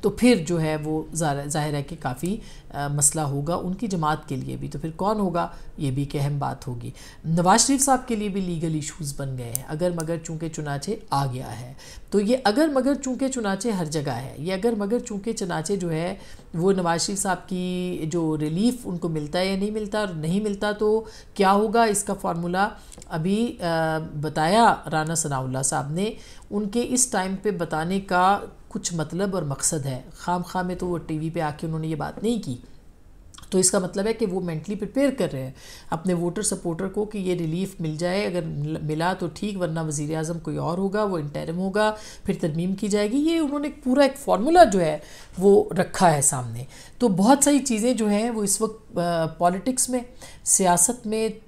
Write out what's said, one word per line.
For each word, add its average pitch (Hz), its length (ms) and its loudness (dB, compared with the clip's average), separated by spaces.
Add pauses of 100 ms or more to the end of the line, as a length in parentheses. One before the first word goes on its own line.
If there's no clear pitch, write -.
तो 202 80 4
फिर 226 280 6
जो 170 200 0
है 156 180 2
वो 156 380 -4
ज़ाहिर, 143 320 0
ज़ाहिर 147 280 -2
है 143 80 -2
कि 160 140 -8
काफ़ी, 170 440 -4 (340)
अ, 143 140 -4
मसला 147 340 2
होगा 147 340 -2
उनकी 185 320 -4
जमात 156 400 0
के 139 80 -4
लिए 131 200 -6
भी। 131 120 -8
तो 147 100 -8
फिर 160 120 -6
कौन 202 300 0
होगा, 170 340 0 (240)
ये 143 120 0
भी 131 120 -2
एक 143 140 -4
अहम 143 220 0
बात 135 280 -6
होगी। 117 280 -8 (320)
नवाज 175 340 6
शरीफ 269 200 4
साहब 262 280 4
के 233 80 0
लिए 208 120 -2
भी 196 120 -2
लीगल 170 360 -2
इश्यूज 143 420 -6
बन 135 180 -6
गए 123 80 -8
हैं, 117 220 -2
अगर 165 260 0
मगर 165 260 -2
चूँकि 160 300 -6
चुनाचे 156 540 -6 (100)
आ 139 140 2
गया 127 200 -6
है। 120 300 -12 (360)
तो 202 80 6
ये 214 140 4
अगर 254 360 4
मगर 269 240 4
चूँकि 269 340 -2
चुनाचे 220 420 -2
हर 180 160 0
जगह 147 260 -2
है, 123 320 -8
ये 180 80 -2
अगर 202 220 2
मगर 202 260 0
चूँकि 220 320 -6
चुनाचे 180 440 -2
जो 180 120 -2
है 170 300 -2 (380)
वो 180 160 4
नवाज 170 280 2
शरीफ 196 180 -2
साहब 180 200 0
की 180 680 -4
जो 160 300 0
रिलीफ 185 500 0
उनको 175 220 -4
मिलता 156 300 -2
है 190 120 2
या 196 60 0
नहीं 202 160 -2
मिलता, 214 280 -2
और 196 140 -2
नहीं 160 260 0
मिलता 208 320 0
तो 214 340 2 (300)
क्या 190 140 6
होगा, 214 340 6
इसका 202 300 0
फार्मूला 180 640 -2 (340)
अभी, 190 380 2
अ, 247 100 -8 (400)
बताया 160 920 2
राना 156 260 0
सनाउल्लाह 131 480 -2
साहब 143 320 -2
ने। 214 220 -2 (360)
उनके 208 280 -2
इस 247 320 0
टाइम 190 240 0
पे 202 140 -2
बताने 170 500 -2
का 190 420 4 (280)
कुछ - 240 -6
मतलब 170 400 -2
और 175 100 -2
मकसद 143 420 -2
है, 127 180 -6 (140)
खाम 180 240 -2
खाम 180 240 -4
में 180 100 -4
तो 180 100 -4
वो 175 120 -2
टीवी 160 320 -4
पे 170 100 -4
आके 151 260 -4
उन्होंने 160 220 -4
ये 160 60 -2
बात 147 280 -6
नहीं 220 180 0
की, 123 180 -6 (920)
तो 190 60 4
इसका 190 220 4
मतलब 196 260 -2
है 226 60 2
कि 226 140 0
वो 185 140 -2
मेंटली 170 340 -6
प्रिपेयर 254 360 0
कर 185 200 -2
रहे 135 120 -6
हैं 131 120 -10 (380)
अपने 170 220 0
वोटर 175 280 -2
सपोर्टर 180 440 -2
को 208 200 -2
कि 208 120 -8
ये 180 160 0
रिलीफ 175 460 -2
मिल 156 160 -4
जाए, 180 280 0
अगर 180 200 -2
मिल-, 156 380 -4
मिला 160 320 0
तो 185 140 -4
ठीक, 202 280 -4
वरना 165 260 -2
वज़ीर 147 340 -4
आज़म 160 220 -4
कोई 151 180 -6
और 151 220 -2
होगा, 196 260 0
वो 190 140 0
इंटरिम 151 380 -6
होगा, 208 400 0 (300)
फिर 180 160 0
तरमीम 170 320 0
की 208 140 -4
जाएगी। 208 300 2
ये 330 200 2
उन्होंने 294 300 0
पूरा 269 360 4
एक 269 120 2
फार्मूला 262 480 8
जो 196 140 4
है 156 240 0 (360)
वो 202 340 8
रखा 180 360 4
है 147 140 4
सामने। 123 440 -2 (340)
तो 240 80 4
बहुत 220 360 6
सारी 294 140 6
चीज़ें 240 380 0
जो 214 100 0
हैं 208 240 2
वो 220 140 -2
इस 196 180 0
वक्त, - 360 -6
अ, 170 280 0 (120)
पॉलिटिक्स 190 520 2
में, 247 160 -2 (380)
सियासत 185 600 4
में 220 420 -2